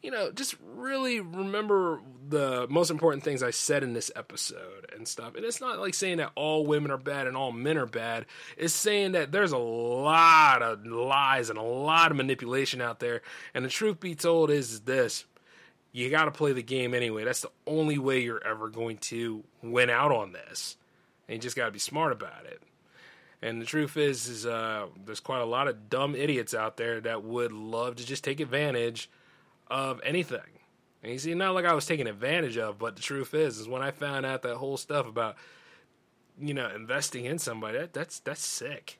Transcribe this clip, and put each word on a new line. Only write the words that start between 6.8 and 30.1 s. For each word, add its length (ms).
are 80
bad 280
and 120
all 140
men 260
are 80
bad. 400
It's 160
saying 380
that 200
there's 200
a 40
lot 1040
of 240
lies 640
and 100
a 40
lot 480
of 80
manipulation 640
out 180
there. 220
And 100
the 60
truth 280
be 160
told 360
is, 200
is 100
this. 440
You 140
gotta 220
play 200
the 80
game 320
anyway. 300
That's 200
the 100
only 300
way 200
you're 260
ever 240
going 300
to 460
win 280
out 200
on 220
this. 440
And 80
you 40
just 140
gotta 160
be 80
smart 320
about 360
it. 140
And 160
the 60
truth 320
is, 280
is, 200
uh, 400
there's 160
quite 220
a 20
lot 240
of 220
dumb 240
idiots 400
out 240
there 240
that 220
would 280
love 440
to 100
just 180
take 160
advantage 680
of 360
anything. 380